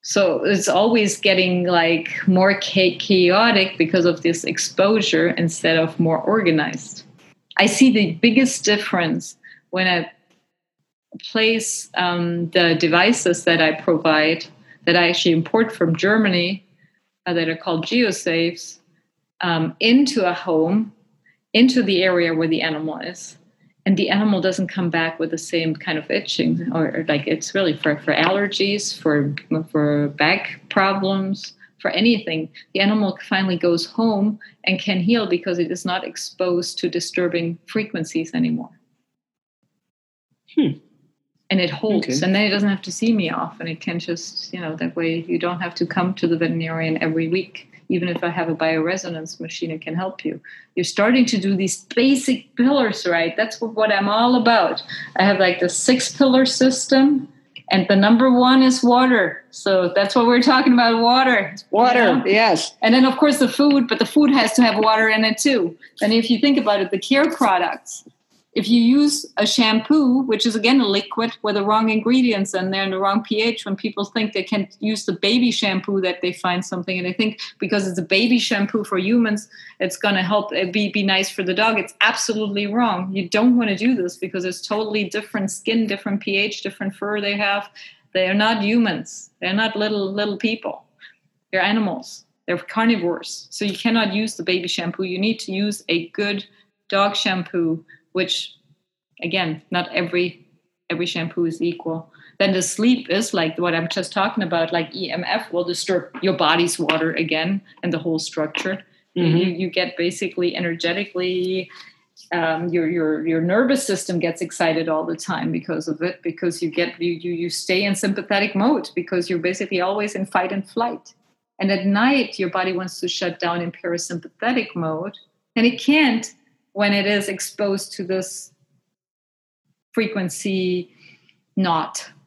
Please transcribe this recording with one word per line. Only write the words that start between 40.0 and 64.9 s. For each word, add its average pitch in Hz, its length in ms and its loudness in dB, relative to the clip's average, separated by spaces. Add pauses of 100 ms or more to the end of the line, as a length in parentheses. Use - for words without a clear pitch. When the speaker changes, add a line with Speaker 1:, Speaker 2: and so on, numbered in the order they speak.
Speaker 2:
Hmm. 214 180 2 (800)
Speaker 1:
And 190 120 2
it 170 80 0
holds, 202 380 -2
Speaker 2:
Okay. 127 180 -2
Speaker 1:
and 190 100 2
then 202 60 2
it 208 80 2
doesn't 202 180 0
have 196 140 0
to 185 100 -12
see 226 220 0
me 185 160 0
often. 165 400 -6
It 160 100 -10
can 170 200 -6
just, - 540 -10
you 180 60 -10
know, 160 160 -8
that 165 220 -6
way 165 320 -2
you 170 100 0
don't 175 220 -4
have 175 140 -8
to 175 100 -2
come 185 300 -2
to - 120 -2
the 170 80 2
veterinarian 165 640 -2
every 160 280 -2
week. - 420 -6 (180)
Even 175 200 0
if 170 140 -4
I 170 60 -2
have 165 200 -4
a 160 60 -2
bioresonance 160 840 -4
machine, 165 320 -8
it 160 100 -8
can 160 140 -8
help 185 300 -6
you. - 160 -6 (340)
You're 180 80 0
starting 240 440 4
to 226 100 0
do 196 180 0
these 185 300 -2 (100)
basic 262 600 2
pillars, 247 520 2
right? 170 300 0
That's 220 240 -2
what, 226 140 -6
what 214 160 2
I'm 196 180 2
all 233 260 4
about. 220 480 2 (320)
I 185 80 2
have, 196 160 4
like, 180 200 2
the 175 100 2
six - 460 2
pillar 262 300 4
system, 262 840 2 (420)
and 190 160 2
the 202 80 4
number 226 340 6
one 254 320 6
is 254 220 4
water. 240 680 4
So 185 440 2
that's - 200 2
what 240 100 4
we're 240 160 6
talking 254 320 4
about, 233 280 4
water. 233 540 2 (160)
Speaker 2:
Water, 247 360 4
Speaker 1:
You 170 80 4
know? 127 100 0
Speaker 2:
yes. 196 560 2
Speaker 1:
And 220 120 4
then, 262 120 6
of 262 120 2
course, 294 220 4
the 247 100 4
food, 277 380 4
but - 120 -4
the 220 60 4
food 294 260 4
has 226 220 2
to 247 80 4
have 220 160 4
water 220 320 4